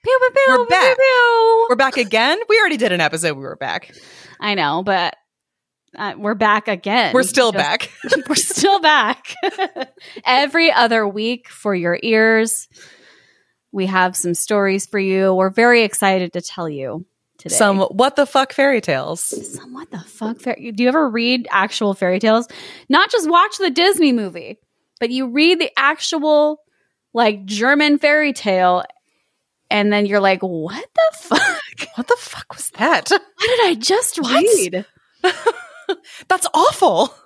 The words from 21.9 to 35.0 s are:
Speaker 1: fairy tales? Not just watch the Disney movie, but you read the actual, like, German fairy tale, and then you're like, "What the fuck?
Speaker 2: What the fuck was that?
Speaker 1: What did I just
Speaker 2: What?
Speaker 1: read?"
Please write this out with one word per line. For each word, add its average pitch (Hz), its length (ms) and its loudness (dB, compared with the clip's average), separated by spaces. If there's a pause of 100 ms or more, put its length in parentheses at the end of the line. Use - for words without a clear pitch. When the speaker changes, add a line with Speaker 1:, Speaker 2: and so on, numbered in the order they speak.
Speaker 1:
fairy 185 240 -2
tales? 226 300 0 (400)
Not 370 220 2
just 370 180 0
watch 349 300 2
the 370 120 0
Disney 349 420 2
movie, 180 460 -6 (420)
but 233 100 -4
you 262 180 -4
read 320 320 2
the 330 160 -2
actual, 302 840 0 (520)
like, 214 320 0
German 277 540 2
fairy 294 340 2
tale, 185 520 0 (840)
and 208 220 2
then 208 140 2
you're 202 140 0
like, 190 220 2
"What 185 520 -8
the 640 240 0
fuck? 698 800 -4
Speaker 2:
What 247 100 -8
the 480 120 2
fuck - 360 -16
was - 240 -10
that? 285 320 0
Speaker 1:
What 392 120 2 (160)
did 466 280 0
I 349 80 0
just 359 460 -2
Speaker 2:
What? 247 120 -4 (100)
Speaker 1:
read?" 208 420 0 (380)